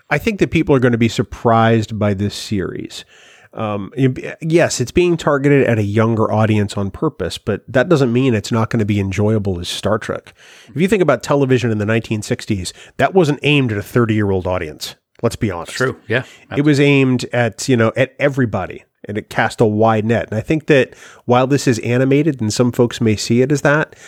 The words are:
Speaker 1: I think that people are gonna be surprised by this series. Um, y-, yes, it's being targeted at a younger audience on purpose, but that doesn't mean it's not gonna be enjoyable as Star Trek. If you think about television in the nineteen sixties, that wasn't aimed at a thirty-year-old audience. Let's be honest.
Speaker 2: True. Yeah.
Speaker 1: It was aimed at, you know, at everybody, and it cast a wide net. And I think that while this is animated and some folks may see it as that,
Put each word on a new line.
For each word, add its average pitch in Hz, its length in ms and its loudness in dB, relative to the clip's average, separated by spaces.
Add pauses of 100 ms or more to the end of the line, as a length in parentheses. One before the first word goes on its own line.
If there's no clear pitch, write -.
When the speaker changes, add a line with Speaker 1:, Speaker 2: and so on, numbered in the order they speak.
Speaker 1:
I 147 80 0
think 202 220 -4
that 151 120 0
people 156 240 2
are 131 40 4
gonna 120 180 2
be 113 120 2
surprised 113 880 0
by 104 160 0
this 98 220 -4
series. - 680 -8 (500)
Um, 104 440 -6
y-, 131 420 -2
yes, 160 400 0
it's 123 120 -4
being 175 260 2
targeted 143 500 2
at 113 120 2
a 104 40 0
younger 110 480 0
audience 107 460 0
on 101 140 -6
purpose, - 460 -6
but - 300 -6
that 131 220 0
doesn't 135 240 2
mean 127 200 2
it's 101 180 -2
not 113 180 0
gonna 113 160 0
be 104 140 0
enjoyable 98 600 0
as 87 80 -10
Star - 300 -2
Trek. - 360 -8 (340)
If - 120 -8
you 185 80 2
think 196 140 2
about 143 220 2
television 127 480 2
in 107 80 -2
the 101 60 -2
nineteen 110 360 -2
sixties, 104 500 -6 (260)
that - 180 2
wasn't 151 260 2
aimed 139 300 2
at 104 80 -2
a 101 40 -6
thirty-year-old 107 600 0
audience. 87 500 -6 (280)
Let's 117 120 -2
be 110 140 -2
honest. 85 240 -8
Speaker 2:
True. 127 340 -4
Yeah. 127 160 -2 (320)
Speaker 1:
It 143 60 0
was 147 180 2
aimed 135 540 2
at, 120 340 -2
you 131 80 2
know, 113 200 2
at - 240 -2
everybody, 123 680 -2 (200)
and 104 120 -6
it - 120 -8
cast - 320 -2
a 120 40 4
wide 107 400 2
net. 110 240 0
And 107 80 -4
I 110 40 -4
think 156 260 -2
that 135 280 2 (300)
while 123 220 2
this 139 200 0
is 117 120 2
animated 135 600 0
and 107 120 -2
some 123 180 2
folks - 300 0
may 110 140 2
see 120 260 0
it 131 100 2
as 143 100 -2
that, 151 340 0 (120)